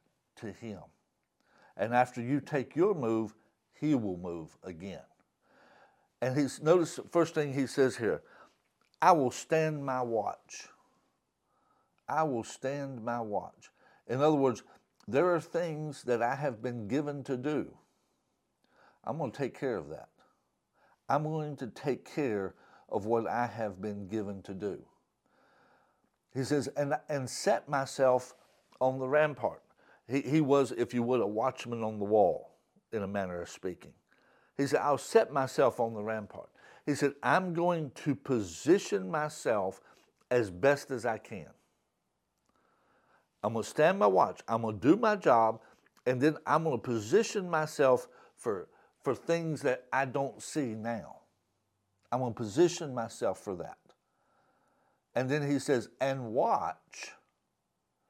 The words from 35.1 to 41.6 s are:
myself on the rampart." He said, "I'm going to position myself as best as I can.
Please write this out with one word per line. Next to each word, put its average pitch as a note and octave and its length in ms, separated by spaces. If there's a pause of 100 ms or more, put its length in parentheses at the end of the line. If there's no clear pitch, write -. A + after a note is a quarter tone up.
myself C3+ 460
on A2+ 140
the G#2 100
rampart." G#2+ 460 (360)
He D3 100
said, C#3 180 (100)
"I'm E3+ 300
going E3+ 420
to C#3+ 200
position D3 920
myself C3 720 (480)
as A#2 220
best C3+ 400
as A#2 140
I A2+ 120
can. E2+ 320 (1900)